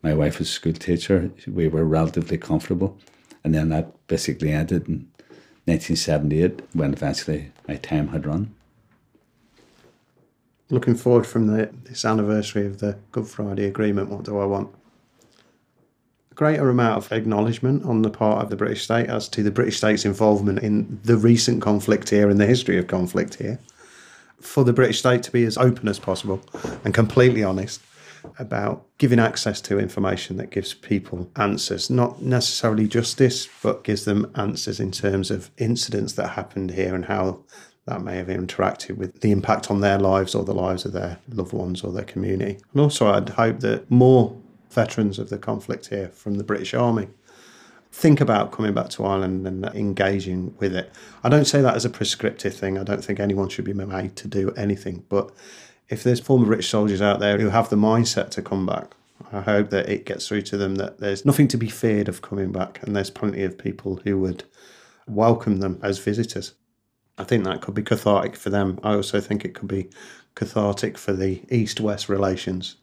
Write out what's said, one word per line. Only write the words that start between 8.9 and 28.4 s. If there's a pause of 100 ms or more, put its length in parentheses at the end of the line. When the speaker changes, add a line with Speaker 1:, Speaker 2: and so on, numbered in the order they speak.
Speaker 2:
Looking
forward
from
the, (140)
this
anniversary
of
the (140)
Good
Friday
Agreement,
what
do
I
want? (1600)
A
greater
amount
of
acknowledgement
on
the
part
of
the
British
state
as
to
the
British
state's
involvement
in
the
recent
conflict
here
and
the
history
of
conflict
here. (840)
For
the
British
state
to
be
as
open
as
possible (420)
and
completely
honest (580)
about (120)